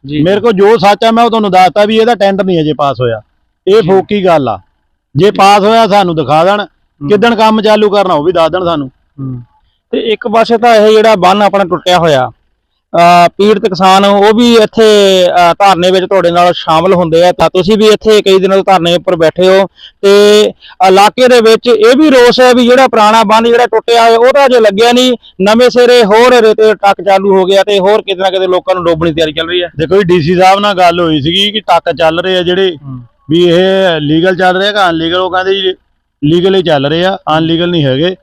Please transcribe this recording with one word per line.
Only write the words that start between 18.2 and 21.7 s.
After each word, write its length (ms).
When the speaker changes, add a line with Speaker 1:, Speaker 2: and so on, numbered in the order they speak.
Speaker 1:
ਕਈ 160
ਦਿਨਾਂ 180
ਤੋਂ 80
ਧਰਨੇ 300
ਉੱਪਰ 220
ਬੈਠੇ 320
ਹੋ, 180
ਤੇ 400
ਇਲਾਕੇ 400
ਦੇ 120
ਵਿੱਚ 260
ਇਹ 300